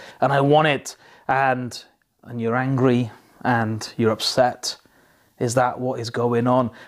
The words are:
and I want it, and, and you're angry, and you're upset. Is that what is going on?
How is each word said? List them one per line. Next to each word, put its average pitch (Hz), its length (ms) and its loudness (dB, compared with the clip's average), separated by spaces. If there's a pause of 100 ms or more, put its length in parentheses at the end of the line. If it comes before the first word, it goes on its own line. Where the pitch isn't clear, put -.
(200)
and 131 120 2
I 139 80 2
want 147 280 4
it, - 280 -4 (300)
and, 131 560 -2 (400)
and 120 180 -12
you're 113 160 -2
angry, 127 540 2 (320)
and 113 540 -2
you're 113 160 2
upset. - 640 -2 (640)
Is 120 160 -2
that 123 260 0
what 127 180 -4
is 113 120 -8
going 120 360 0
on? 127 240 2 (180)